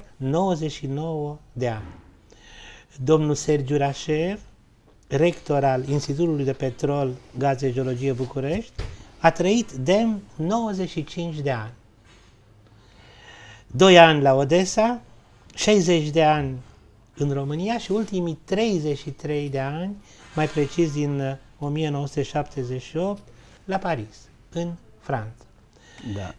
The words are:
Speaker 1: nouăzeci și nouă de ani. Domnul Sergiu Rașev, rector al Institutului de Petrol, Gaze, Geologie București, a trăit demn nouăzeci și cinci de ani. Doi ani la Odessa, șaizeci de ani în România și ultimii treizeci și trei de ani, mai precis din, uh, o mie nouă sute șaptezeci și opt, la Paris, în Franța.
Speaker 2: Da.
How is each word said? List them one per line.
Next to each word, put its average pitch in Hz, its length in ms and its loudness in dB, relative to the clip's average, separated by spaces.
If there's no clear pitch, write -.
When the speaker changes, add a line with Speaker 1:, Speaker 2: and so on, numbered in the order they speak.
Speaker 1:
nouăzeci 156 560 -2
și - 140 -10
nouă 147 520 -6
de 120 160 -2
ani. 107 260 -8
Domnul 151 300 4
Sergiu 147 420 0
Rașev, 156 640 -2
rector 143 560 0
al 131 240 0
Institutului 147 560 0
de 131 80 0
Petrol, 135 580 -2
Gaze, 135 340 0
Geologie 131 400 -2
București, 135 600 -6
a 165 120 4
trăit 208 420 0
demn 196 480 0
nouăzeci 190 520 -2
și 151 160 -6
cinci 170 360 -8
de 139 100 -2
ani. 113 220 -6
Doi 180 320 8
ani 160 240 10
la 135 120 6
Odessa, 185 640 2
șaizeci 175 540 4
de 156 140 4
ani 147 340 2
în 143 160 0
România 156 460 -4
și - 140 -6
ultimii 185 520 -2
treizeci 185 540 0
și - 120 -12
trei 147 380 -4
de 135 120 -4
ani, 165 360 -6
mai 156 120 0
precis 151 460 0
din, 143 280 -2
uh, 135 120 -2
o 143 100 -6
mie 151 200 -2
nouă 143 180 -2
sute 143 160 -4
șaptezeci 131 600 -6
și - 140 -14
opt, 202 260 -4
la 190 120 -4
Paris, 151 400 -6
în 170 200 -6
Franța. 117 440 -8
Speaker 2:
Da. 95 240 -10